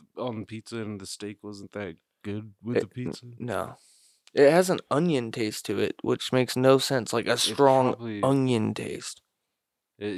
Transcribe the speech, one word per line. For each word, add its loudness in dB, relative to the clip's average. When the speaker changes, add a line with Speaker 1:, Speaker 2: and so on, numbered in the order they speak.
Speaker 1:
on -6
pizza, -12
and -8
the -14
steak -12
wasn't -16
that -8
good -10
with 0
Speaker 2:
It, 2
Speaker 1:
the -2
pizza. -10
Speaker 2:
n-, -20
no. -6
It 8
has 4
an 0
onion 0
taste -4
to -4
it, -2
which -2
makes 2
no 6
sense, -2
like -2
a 2
Speaker 1:
It's 0
Speaker 2:
strong 6
Speaker 1:
probably -8
Speaker 2:
onion 2
taste. -10
Speaker 1:
It, -6